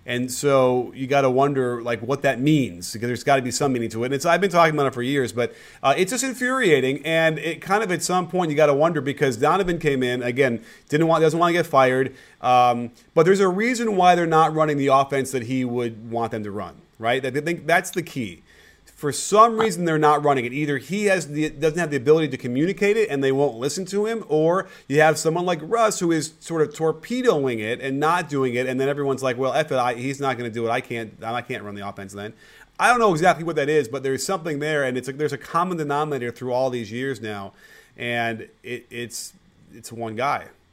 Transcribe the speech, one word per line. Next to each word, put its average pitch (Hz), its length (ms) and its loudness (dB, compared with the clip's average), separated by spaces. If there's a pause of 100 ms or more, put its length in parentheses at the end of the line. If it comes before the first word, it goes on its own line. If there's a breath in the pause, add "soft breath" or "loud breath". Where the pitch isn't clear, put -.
And 123 260 -4
so 127 640 2
you 131 100 -8
gotta 135 240 2
wonder, 127 540 0
like, 120 160 -2
what 127 240 -4
that 135 160 0
means, 123 540 0
because 113 140 -6
there's 120 160 -4
gotta 135 200 2
be 123 80 -4
some 135 220 0
meaning 117 160 -2
to 113 120 -6
it. 123 60 -2
And 135 80 -2
it's, 135 100 -4
I've 170 160 2
been 202 80 0
talking 165 240 4
about 143 140 0
it 123 80 -2
for 120 80 -4
years, 131 280 -2
but, 117 220 -2 (300 loud breath)
uh, 135 120 4
it's 185 140 0
just 254 140 -4
infuriating. 240 800 0
And 160 320 2
it 156 240 -6
kind 185 220 0
of, 185 80 -4
at 165 100 -2
some 180 260 -2
point, 180 220 -2
you 143 80 0
gotta 147 160 6
wonder, 151 280 2
because 135 360 0
Donovan 175 400 2
came 139 240 0
in, 123 220 -2
again, 123 400 0 (240 loud breath)
didn't 151 180 2
want, 160 160 4
doesn't 160 160 2
wanna 170 160 2
get 165 140 0
fired. 131 480 4 (260 soft breath)
Um, 123 480 4 (240 soft breath)
but 165 100 4
there's 190 180 4
a 196 80 4
reason 220 480 0
why 180 180 6
they're 175 100 2
not 160 300 4
running 151 220 2
the 139 100 0
offense 135 420 2
that 123 140 -4
he 127 200 -2
would 117 460 -4
want 117 220 -4
them 110 120 -6
to 104 60 -8
run, 95 240 -10 (240)
right? 123 240 0
That 131 140 -4
they 147 60 0
think 165 260 -6
that's 180 240 2
the 185 100 -6
key. 107 400 -8 (540 soft breath)
For 143 180 -4
some 220 440 4
reason, 180 280 0
they're 160 120 2
not 147 280 4
running 135 180 2
it. 120 80 -6
Either 143 260 -2
he 196 280 -4
has 185 240 0
the, 151 200 -2
doesn't 151 300 -2
have 160 100 -2
the 143 60 -4
ability 151 340 4
to 131 80 -6
communicate 185 600 0
it, 214 100 2
and 139 160 0
they 135 80 4
won't 135 240 2
listen 147 300 -4
to 202 200 -2
him, 220 220 -6
or 165 400 2 (220 loud breath)
you 139 100 2
have 156 180 6
someone 165 280 -2
like 180 160 -2
Russ 214 400 0
who 170 100 0
is 160 300 -2
sort 165 200 -2
of 147 140 0
torpedoing 160 840 0
it 110 200 -4
and 135 180 -4
not 160 300 0
doing 135 280 -2
it, 127 120 0
and 127 100 -4
then 135 120 0
everyone's 139 340 -2
like, 127 140 0
"Well, 131 160 -2
F 151 180 -2
it, 135 60 0
I, 123 160 0
he's 131 260 -8
not 135 180 -2
gonna 120 120 -6
do 113 180 -4
it. - 20 -2
I 123 120 0
can't, 113 320 -10 (100)
I 117 180 -6
can't 117 220 -10
run 101 120 -12
the 101 120 -10
offense 98 240 -14
then." 101 220 -12 (440 soft breath)
I 240 120 4
don't 240 100 4
know 214 140 4
exactly 165 320 2
what 160 100 -4
that 143 140 0
is, 147 180 2
but 127 160 -8
there's 135 220 -2
something 165 340 -4
there, 147 240 -2
and 127 140 -2
it's 127 100 -6
a, 135 60 -8
there's 143 180 -2
a 139 60 -8
common 175 400 -4
denominator 143 520 -4
through 127 220 -8
all 131 180 0
these 117 220 -6
years 123 300 -6
now, 101 320 -10 (440 soft breath)
and 117 520 -4 (140)
it, 120 260 -12
it's, 120 420 -12 (420)
it's 117 200 -18
one 113 240 -8
guy. 123 300 -4 (260)